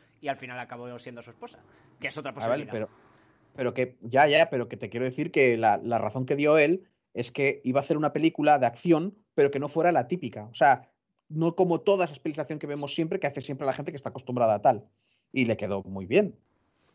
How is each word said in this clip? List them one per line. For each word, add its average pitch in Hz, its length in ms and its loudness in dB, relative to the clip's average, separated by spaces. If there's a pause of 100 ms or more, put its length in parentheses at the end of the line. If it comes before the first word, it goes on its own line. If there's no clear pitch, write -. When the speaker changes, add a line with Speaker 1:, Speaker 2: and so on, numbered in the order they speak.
(220)
Speaker 1:
y 147 60 -12
al 135 100 -2
final 123 220 -12
acabó 120 400 -12
siendo 120 240 -16
su 120 80 -20
esposa, - 280 -20 (400)
que - 80 -8
es 131 100 -10
otra 139 140 -10
Speaker 2:
Ah, - 20 -10
vale, 120 320 -2
Speaker 1:
posibilidad. 123 60 -14
Speaker 2:
pero, 107 180 -6 (640)
pero 127 200 -4
que, 127 260 -4
ya, 131 260 4
ya, 156 220 4
pero 127 180 -4
que 117 100 -12
te 101 120 -10
quiero 117 160 -4
decir 135 260 -6
que 131 260 4
la, 113 200 2
la 117 220 -2
razón 107 260 -4
que 143 100 -2
dio 147 220 4
él 160 300 2 (260)
es - 180 -8
que 139 320 -2
iba 127 160 0
a 139 40 0
hacer 160 140 -2
una 151 160 -2
película 151 440 2
de 131 80 2
acción, 165 500 0 (200)
pero 143 160 4
que 139 80 -4
no 143 100 -4
fuera 165 220 2
la 135 160 0
típica. 113 380 -8
O 117 100 -18
sea, 139 340 4 (400)
no 165 260 -2
como 170 260 2
todas 185 280 2
las 143 100 -18
pelis 147 180 -8
de 156 40 -4
acción 151 180 -8
que 156 80 -10
vemos 143 280 -8
siempre, 165 240 -2
que 143 80 -2
hace 143 140 -8
siempre 139 260 -8
la 131 60 0
gente 139 180 -8
que 139 60 -10
está 127 120 -12
acostumbrada 120 460 0
a 104 80 -4
tal. 127 240 2 (440)
Y 127 140 0
le 113 120 0
quedó 98 260 -6
muy 95 240 -10
bien. 175 280 2 (600)